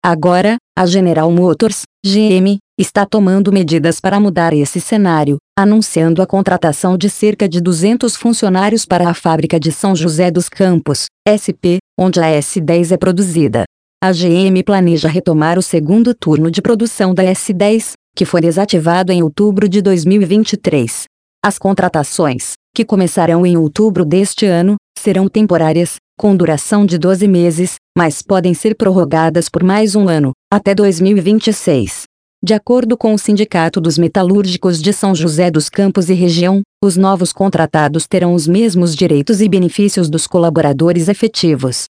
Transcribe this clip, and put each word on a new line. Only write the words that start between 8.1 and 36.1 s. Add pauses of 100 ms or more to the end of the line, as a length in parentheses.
funcionários
para
a
fábrica
de
São
José
dos
Campos, (200)
S
P, (200)
onde
a
S
dez
é
produzida. (400)
A
G
M
planeja
retomar
o
segundo
turno
de
produção
da
S
dez, (200)
que
foi
desativado
em
outubro
de
dois
mil
e
vinte
e
três. (380)
As
contratações, (220)
que
começarão
em
outubro
deste
ano, (240)
serão
temporárias, (220)
com
duração
de
doze
meses, (220)
mas
podem
ser
prorrogadas
por
mais
um
ano, (200)
até
dois
mil
e
vinte
e
seis. (380)
De
acordo
com
o
Sindicato
dos
Metalúrgicos
de
São
José
dos
Campos
e